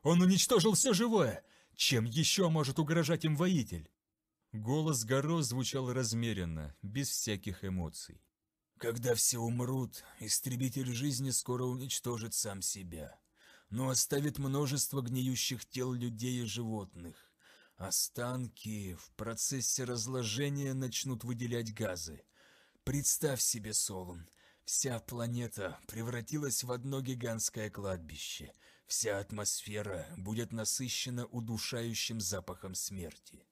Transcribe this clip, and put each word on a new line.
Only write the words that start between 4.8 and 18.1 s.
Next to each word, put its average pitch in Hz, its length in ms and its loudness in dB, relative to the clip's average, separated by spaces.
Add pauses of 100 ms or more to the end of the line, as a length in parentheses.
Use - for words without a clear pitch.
Гаро 139 360 4
звучал 127 520 0
размеренно, 104 880 0
без 113 280 -2
всяких 101 540 -4
эмоций. 92 580 -4 (560)
«Когда 120 360 0
все 117 240 4
умрут, 123 640 -2 (160)
истребитель 123 720 -2
жизни 131 380 0
скоро 123 360 0
уничтожит 123 680 -4
сам 98 300 -2
себя, 85 520 -6 (540)
но 127 200 0
оставит 139 500 2
множество 139 640 0
гниющих 127 640 -2
тел 127 280 -2
людей 120 480 -2
и 120 40 -2
животных. 101 720 -6 (600)
Останки 110 1200 -4